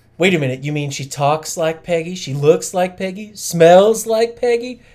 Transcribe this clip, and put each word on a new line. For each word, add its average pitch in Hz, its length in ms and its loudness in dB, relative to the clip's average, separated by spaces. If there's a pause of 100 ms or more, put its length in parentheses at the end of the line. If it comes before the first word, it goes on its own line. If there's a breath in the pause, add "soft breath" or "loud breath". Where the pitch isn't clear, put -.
(180 soft breath)
"Wait 185 160 2
a 160 40 0
minute, 131 240 -6
you 147 100 -8
mean 147 180 -6
she 135 160 -10
talks 147 500 -4
like 160 280 -4
Peggy, 170 300 -4
she 139 200 -10
looks 151 400 0
like 185 240 -4
Peggy, 196 360 -10
smells 190 720 4
like 226 300 -2
Peggy? 240 460 -4 (120 soft breath)